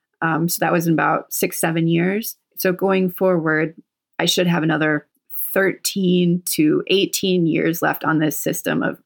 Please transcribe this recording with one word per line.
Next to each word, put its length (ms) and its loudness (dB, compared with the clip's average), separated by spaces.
um, 280 0
so 120 -4
that 120 0
was 140 0
in 60 2
about 400 0
six, 260 -4
seven 280 0
years. 500 0
So 160 0
going 380 0
forward, 640 0
I 80 0
should 200 2
have 160 2
another 440 0
thirteen 960 0
to 420 2
eighteen 580 0
years 360 0
left 220 -2
on 140 2
this 180 0
system 460 -2
of, 240 -6